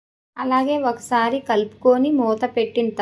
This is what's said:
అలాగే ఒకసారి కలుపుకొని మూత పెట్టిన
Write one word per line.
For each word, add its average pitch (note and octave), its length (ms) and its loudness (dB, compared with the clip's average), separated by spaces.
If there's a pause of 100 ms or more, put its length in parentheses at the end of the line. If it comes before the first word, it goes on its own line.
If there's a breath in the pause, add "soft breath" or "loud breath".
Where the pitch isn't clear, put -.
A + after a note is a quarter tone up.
(360)
అలాగే C4 400 0 (140)
ఒకసారి A#3 500 -2
కలుపుకొని B3 720 2
మూత A3+ 320 0 (140)
పెట్టిన A3+ 340 -2 (120)